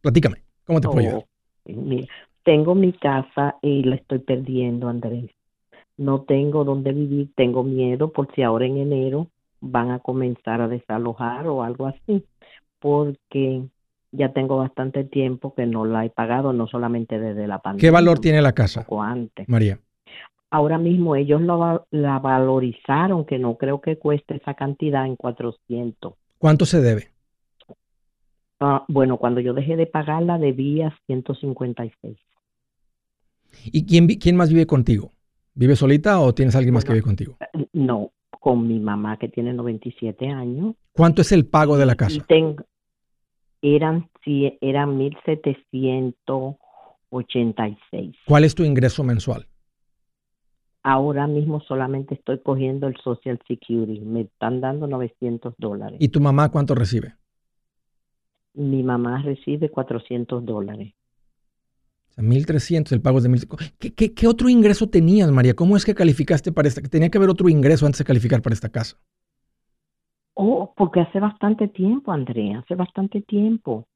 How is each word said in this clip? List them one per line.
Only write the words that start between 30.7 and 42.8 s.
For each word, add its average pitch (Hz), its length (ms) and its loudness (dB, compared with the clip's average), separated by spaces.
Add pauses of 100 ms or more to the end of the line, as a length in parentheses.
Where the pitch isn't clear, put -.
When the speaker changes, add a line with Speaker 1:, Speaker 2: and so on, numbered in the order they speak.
Speaker 2:
ciento 131 300 -6
cincuenta 123 500 -8
y 110 60 -12 (100)
seis. 107 160 -16 (1500)
Speaker 1:
¿Y - 200 -2
quién 170 220 6
vi-, 156 100 2
quién 175 180 2
más 170 140 4
vive 160 160 6
contigo? 120 460 0 (420)
¿Vive 131 220 4
solita 156 460 4
o 127 120 4
tienes 127 220 2
alguien 127 180 4
más 113 120 2
que - 80 -2
Speaker 2:
Bueno, 113 100 2
Speaker 1:
vive - 20 -4
contigo? 101 360 -4
Speaker 2:
eh, - 320 -8
no, 123 400 -2 (160)
con 120 360 -2
mi 113 140 -2
mamá, 107 380 -4
que 113 100 -8
tiene 120 240 -6
noventa 120 380 -8
y - 100 -12
siete 120 300 -8
años. 135 460 -6 (180)
Speaker 1:
¿Cuánto 170 280 4
es - 120 2
el 160 120 4
pago 147 320 2
de 139 80 4
la 127 60 4
Speaker 2:
Y 120 60 2
Speaker 1:
casa? 147 280 -2
Speaker 2:
tengo, 160 380 2 (1000)